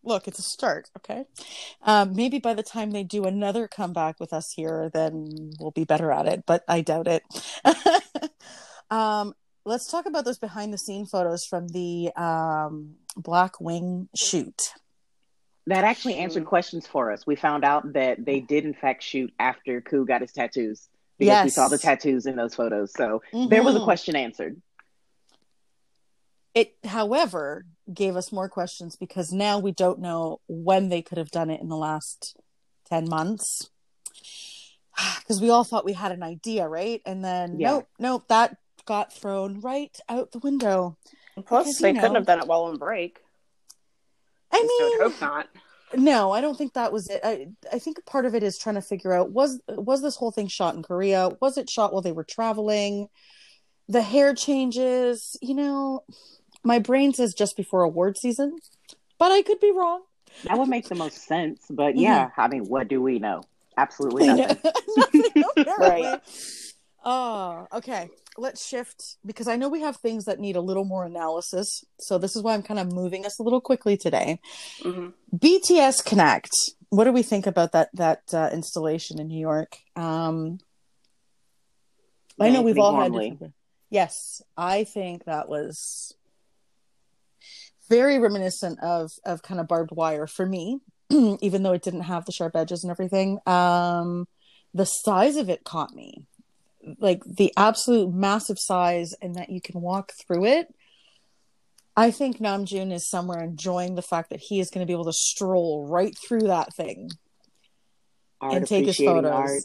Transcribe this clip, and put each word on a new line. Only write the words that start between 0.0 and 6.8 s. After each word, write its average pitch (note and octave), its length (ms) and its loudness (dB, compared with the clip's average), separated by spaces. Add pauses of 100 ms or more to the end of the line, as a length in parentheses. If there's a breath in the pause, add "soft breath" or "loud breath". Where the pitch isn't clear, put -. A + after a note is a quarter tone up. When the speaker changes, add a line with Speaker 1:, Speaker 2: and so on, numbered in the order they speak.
Speaker 1:
Look, A3 240 -4
it's G3 120 -14
a F#3 40 -10
start, - 540 -4
okay? A3+ 260 -10 (600 loud breath)
Um, G#3 320 4
maybe B3+ 240 0
by A#3 140 -2
the G#3+ 100 -4
time G#3+ 280 -8
they G3+ 120 -6
do G3 200 -4
another G3+ 460 -2
comeback E3+ 500 -4
with E3 140 -10
us D#3+ 200 -8
here, D#3+ 400 -4
then D#3 680 -4
we'll D#3 120 -8
be D#3+ 140 -2
better D#3 260 2
at D3+ 160 2
it, F3+ 180 -2
but E3+ 220 2
I E3+ 140 2